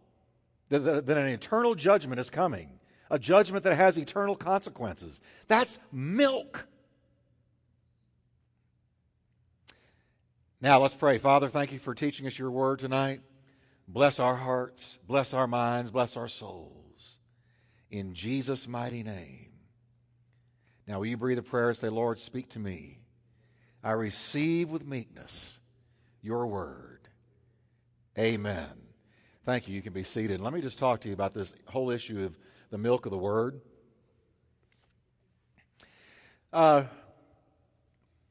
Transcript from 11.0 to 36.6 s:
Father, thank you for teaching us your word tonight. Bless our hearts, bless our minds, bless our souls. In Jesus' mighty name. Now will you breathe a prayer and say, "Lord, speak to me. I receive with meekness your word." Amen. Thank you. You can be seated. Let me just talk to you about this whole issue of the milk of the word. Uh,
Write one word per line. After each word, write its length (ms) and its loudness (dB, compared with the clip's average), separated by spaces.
Father, 320 4
thank 220 -2
you 60 -10
for 160 -8
teaching 320 -4
us 120 -8
your 120 -4
word 280 0
tonight. 420 -2
Bless 320 4
our 160 4
hearts, 720 -4
bless 280 0
our 120 4
minds, 440 0
bless 260 0
our 120 -6
souls. 920 -16
In 240 -10
Jesus' 520 -6
mighty 360 -8
name. 500 -14
Now 120 -8
will 80 -4
you 120 -4
breathe 200 -2
a 40 -6
prayer 260 0
and 100 0
say, 120 -4
"Lord, 280 -2
speak 320 -12
to 80 -14
me. 420 -10
I 60 -2
receive 800 -2
with 160 -8
meekness 720 -12
your 240 -2
word." 640 -10
Amen. 500 -2
Thank 240 -4
you. 60 -8
You 60 -6
can 120 -12
be 100 -8
seated. 380 -4
Let 120 -6
me 80 -4
just 160 -8
talk 260 0
to 60 -10
you 60 -6
about 200 -4
this 200 -8
whole 240 -2
issue 340 -4
of 120 -8
the 80 -8
milk 280 0
of 40 -6
the 80 -4
word. 420 -2
Uh, 320 8